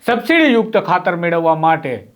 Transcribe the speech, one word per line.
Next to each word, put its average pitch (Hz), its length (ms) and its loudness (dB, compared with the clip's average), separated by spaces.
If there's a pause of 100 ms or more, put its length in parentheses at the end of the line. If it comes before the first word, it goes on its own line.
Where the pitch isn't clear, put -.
સબસિડીયુક્ત 233 800 0
ખાતર 180 340 0
મેળવવા 165 400 0
માટે 160 360 0 (240)